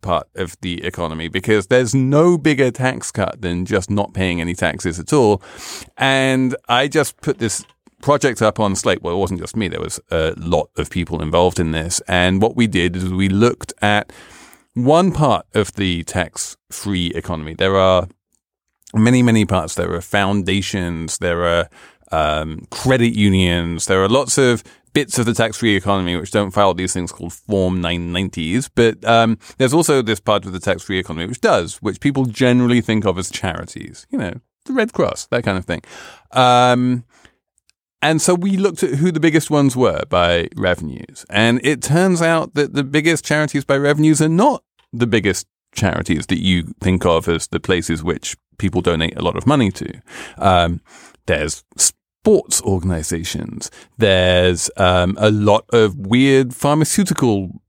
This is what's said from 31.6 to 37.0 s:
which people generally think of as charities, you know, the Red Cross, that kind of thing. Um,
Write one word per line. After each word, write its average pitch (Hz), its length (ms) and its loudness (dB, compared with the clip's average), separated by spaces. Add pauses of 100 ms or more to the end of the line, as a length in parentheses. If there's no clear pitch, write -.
which - 180 -6
people 135 280 -2
generally 123 560 2
think 107 240 0
of 90 120 0
as 92 120 -6
charities, - 800 -10
you 269 80 -4
know, 98 160 -6 (320)
the 262 80 -6
Red 220 180 0
Cross, - 360 -4
that - 160 -2
kind 98 140 0
of 92 60 -6
thing. - 180 -6 (500)
Um, 123 720 4 (960)